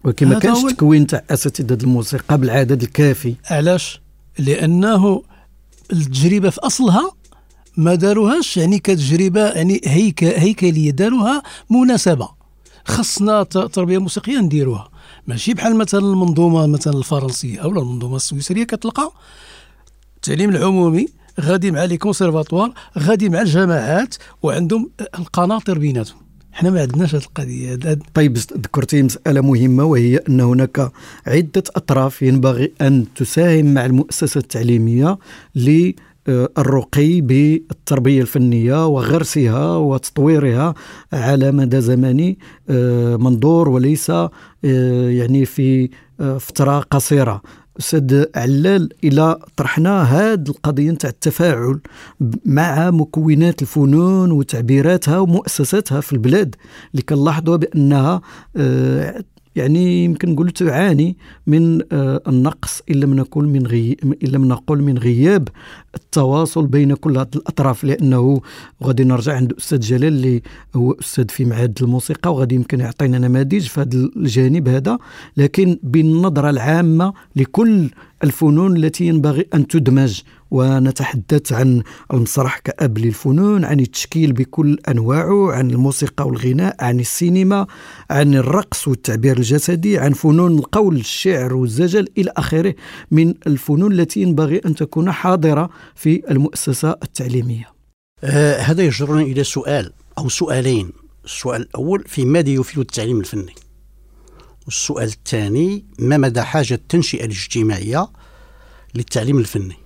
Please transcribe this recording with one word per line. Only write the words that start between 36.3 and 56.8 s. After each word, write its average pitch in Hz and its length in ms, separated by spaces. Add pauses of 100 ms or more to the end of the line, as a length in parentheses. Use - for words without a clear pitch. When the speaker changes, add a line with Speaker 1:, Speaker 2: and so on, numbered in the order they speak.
Speaker 1:
الرقي 143 600
بالتربية 139 1000
الفنية 123 640
وغرسها 147 920
وتطويرها 143 960 (380)
على 135 400
مدى 135 280
زمني، 127 580 (320)
آه، 120 460
منظور، 131 520
وليس، 139 420
آه، 170 200 (800)
يعني، 123 360
في، 131 460 (300)
آه، 135 180
فترة 139 420
قصيرة. 131 600 (380)
أستاذ 139 440 (100)
علال، 151 540 (160)
إلا 160 420 (100)
طرحنا 180 460
هاد 160 460
القضية 147 420
نتاع 147 200
التفاعل 143 720 (640)
مع 165 460
مكونات 160 720
الفنون 170 680
وتعبيراتها 143 840
ومؤسساتها 170 840
في - 120
البلاد، 135 420 (380)